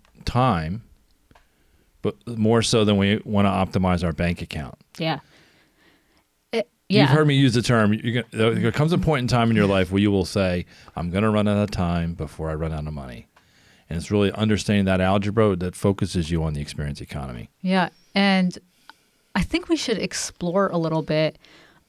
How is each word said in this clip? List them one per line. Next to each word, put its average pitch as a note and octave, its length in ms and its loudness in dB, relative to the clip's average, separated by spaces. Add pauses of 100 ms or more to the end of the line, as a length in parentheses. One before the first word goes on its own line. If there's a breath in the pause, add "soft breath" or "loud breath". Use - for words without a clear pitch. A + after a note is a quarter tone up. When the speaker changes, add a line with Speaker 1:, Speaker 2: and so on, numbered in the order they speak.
(260)
Speaker 1:
time, G#2+ 560 0 (1200 soft breath)
but G#2 140 -4 (100)
more A2+ 380 2
so A2+ 200 2
than G#2 140 4
we G2 260 2
wanna G2+ 260 2
optimize F#2 540 0
our E2 100 -2
bank F2 280 -2
account. D2 320 -10 (240)
Speaker 2:
Yeah. D#3+ 220 -4 (1300 soft breath)
It, A2+ 160 -4 (220)
Speaker 1:
You've G3 120 6
Speaker 2:
yeah. C#3+ 40 8
Speaker 1:
heard D3+ 220 4
me C#3 80 4
use C3+ 180 4
the A#2+ 80 2
term, G#2+ 320 2
you're A2+ 300 -4
gonna, - 80 -20
there, A2+ 240 0
there A2+ 160 0
comes D#3 220 0
a - 40 2
point D#3 240 0
in B2 60 -2
time A#2 240 2
in A2+ 40 2
your G#2 120 4
life F#2+ 240 2
where G2 100 2
you G#2 80 4
will F#2+ 160 2
say, F2+ 400 -2 (300 loud breath)
"I'm E2+ 160 -6
gonna G2+ 180 0
run G#2+ 180 2
out G#2 100 2
of G#2 120 0
time E2+ 460 -2
before D#2+ 340 -8
I D#2 60 -4
run D#2+ 180 -4
out D2+ 140 -6
of D#2 60 -8
money." C2+ 340 -14 (640 soft breath)
And E2 60 -6
it's E2 120 -8
really G2+ 220 2
understanding G#2 540 0
that F#2+ 140 2
algebra G2+ 580 2
that F2+ 180 -6
focuses F2+ 560 -2
you E2 120 0
on D#2 100 -2
the D2 80 -6
experience D2 380 -8
economy. A2+ 520 -12 (100)
Speaker 2:
Yeah. F#3 280 0 (260)
And F#3+ 420 2 (800)
I F3+ 80 0
think F4 260 -4
we E4 60 0
should A3+ 240 -2
explore F3+ 680 -4
a E3+ 100 -2
little D#3+ 240 -2
bit D#3 340 -2 (520 soft breath)